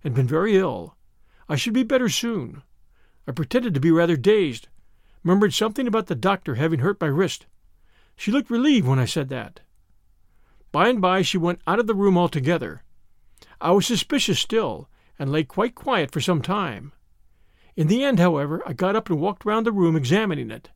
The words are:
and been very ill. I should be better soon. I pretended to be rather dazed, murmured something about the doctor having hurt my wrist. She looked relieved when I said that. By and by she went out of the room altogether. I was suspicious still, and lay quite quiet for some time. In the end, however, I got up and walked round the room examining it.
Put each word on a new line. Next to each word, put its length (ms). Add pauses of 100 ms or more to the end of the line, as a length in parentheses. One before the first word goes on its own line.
and 100
been 140
very 280
ill. 400 (540)
I 80
should 160
be 100
better 240
soon. 560 (640)
I 60
pretended 400
to 80
be 100
rather 240
dazed, 540 (540)
murmured 300
something 340
about 200
the 80
doctor 400
having 240
hurt 220
my 60
wrist. 400 (680)
She 160
looked 180
relieved 380
when 120
I 60
said 240
that. 300 (1120)
By 160
and 140
by 200
she 160
went 300
out 120
of 80
the 80
room 220
altogether. 680 (760)
I 120
was 140
suspicious 540
still, 500 (300)
and 120
lay 120
quite 320
quiet 360
for 100
some 200
time. 520 (840)
In 120
the 160
end, 160
however, 460
I 80
got 220
up 140
and 100
walked 240
round 220
the 80
room 240
examining 520
it. 260